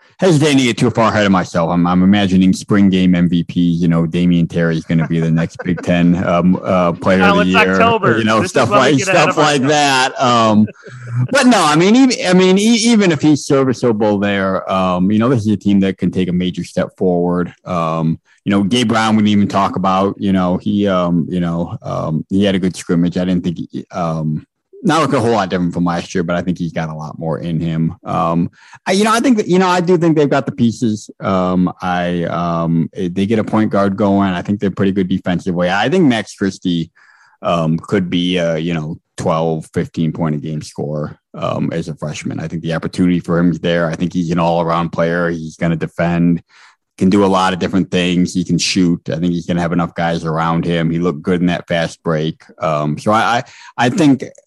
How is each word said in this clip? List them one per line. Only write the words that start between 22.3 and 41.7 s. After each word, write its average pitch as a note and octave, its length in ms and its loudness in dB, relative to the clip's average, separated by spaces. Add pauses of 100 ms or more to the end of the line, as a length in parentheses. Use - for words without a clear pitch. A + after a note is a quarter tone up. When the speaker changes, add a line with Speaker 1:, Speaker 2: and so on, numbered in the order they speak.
Speaker 1:
had G2 120 2
a F#2 40 0
good F2+ 160 -2
scrimmage. F2 420 -2
I F2+ 60 -2
didn't F2+ 220 -2
think E2 140 -6 (120)
he, - 200 -10
um, D#2+ 540 -4 (360)
not D#3+ 200 2
look C3 100 0
a C#3 80 2
whole A#2 140 2
lot G2 160 0
different F2+ 240 -2
from F2 100 -2
last F2 320 -4
year, F2+ 80 0
but F2 140 -2
I F2 40 -4
think E2+ 160 -4
he's E2+ 140 -6
got E2 160 -6
a D#2+ 60 -8
lot D#2 260 -14
more D#2+ 180 -4
in E2 220 -4
him. E2 460 -2
Um, E2+ 440 -2 (360)
I, F#3 80 0
you G3+ 100 2
know, A3 80 2
I A3+ 80 2
think B3+ 160 2
that, G#3 140 0
you F3+ 100 4
know, F#3 80 2
I F3+ 140 2
do F3 160 2
think D#3+ 180 2
they've D3 140 2
got C#3 160 0
the - 80 -6
pieces. A2 560 -2 (100)
Um, F#2 640 0
I, F2+ 420 -2
um, E2 720 -2
eh, F#2 180 -4
they G2 140 -2
get G#2+ 140 0
a G#2 40 0
point G#2+ 280 -2
guard G2+ 260 0
going. G2 340 2
I F2 100 -4
think G2+ 200 -4
they're G2 100 -2
pretty G2 220 0
good F#2+ 160 0
defensively. F2+ 600 -2
I G#2 200 0
think F3+ 160 2
Max A2+ 280 0
Christie, F2+ 600 -4 (480)
um, E2 360 0
could F#2 320 -2
be F2+ 280 -2
a, E2 200 0
you E2+ 160 -4
know, D#2+ 280 -6 (160)
twelve, E2 560 -2
fifteen E2 400 -4
point D#2+ 220 -2
a D2 40 -6
game D#2 220 -8
scorer, D2+ 580 -8 (140)
um, D2+ 400 -4